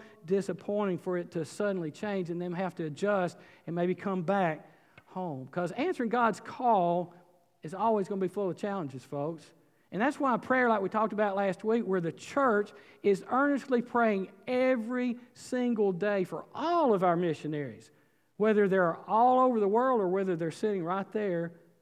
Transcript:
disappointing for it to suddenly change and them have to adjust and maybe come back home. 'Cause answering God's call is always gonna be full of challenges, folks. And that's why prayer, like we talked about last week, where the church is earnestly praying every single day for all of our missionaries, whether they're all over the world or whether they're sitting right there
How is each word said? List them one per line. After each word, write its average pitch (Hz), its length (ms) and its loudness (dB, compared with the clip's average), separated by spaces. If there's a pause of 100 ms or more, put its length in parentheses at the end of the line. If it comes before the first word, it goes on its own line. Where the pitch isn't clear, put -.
(260)
disappointing 190 720 -2
for 180 180 -4
it 175 140 -6
to 165 120 -4
suddenly 185 480 -4
change 196 380 -4
and 175 120 -6
them 175 120 -6
have 180 220 -4
to 165 100 -6
adjust 180 520 0 (300)
and 170 80 -6
maybe 175 180 0
come 185 280 -4
back 170 480 0 (380)
home. 143 440 -8
'Cause 175 220 -4
answering 269 360 -2
God's 226 300 2
call 180 720 0 (480)
is 156 120 -12
always 208 340 0
gonna 196 140 -4
be 185 80 -2
full 196 200 -4
of 156 60 -4
challenges, 160 480 -6
folks. 147 480 -8 (400)
And 180 100 -4
that's 285 180 0
why 262 180 2
prayer, 254 300 2
like 220 140 2
we 185 80 -2
talked 220 240 0
about 202 240 0
last 196 260 -2
week, 220 220 0
where 185 160 0
the 165 100 -2
church 214 640 0 (280)
is 196 300 2
earnestly 262 500 2
praying 220 460 2 (180)
every 247 720 0 (160)
single 233 600 0
day 196 320 -2
for 160 180 -8 (100)
all 311 400 2
of 185 100 2
our 175 120 4
missionaries, 147 760 -4 (440)
whether 208 320 4
they're 180 300 2 (100)
all 247 320 4
over 254 220 4
the 202 80 4
world 240 320 2
or 185 80 2
whether 190 260 0
they're 160 160 -2
sitting 202 320 -2
right 185 300 -4
there 170 400 -2 (280)